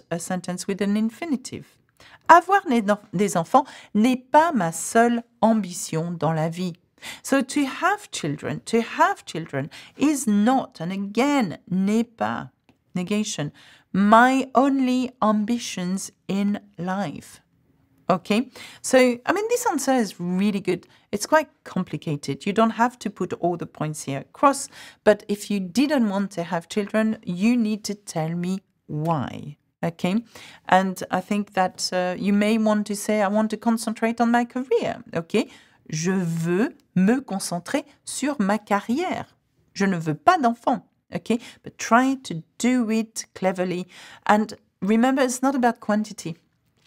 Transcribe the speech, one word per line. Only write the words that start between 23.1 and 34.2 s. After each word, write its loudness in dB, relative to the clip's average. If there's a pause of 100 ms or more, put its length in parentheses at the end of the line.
all -2
the -8
points -8
here -6
across, 0 (340)
but 4
if -6
you 0
didn't 2
want -2
to -6
have -6
children, -2
you 2
need 0
to -4
tell -6
me -4 (260)
why. -4 (260)
Okay, -2 (460)
and 2
I -2
think -6
that, -2
uh, -2
you -2
may 2
want 0
to -6
say, -2
"I 2
want 2
to -4
concentrate -2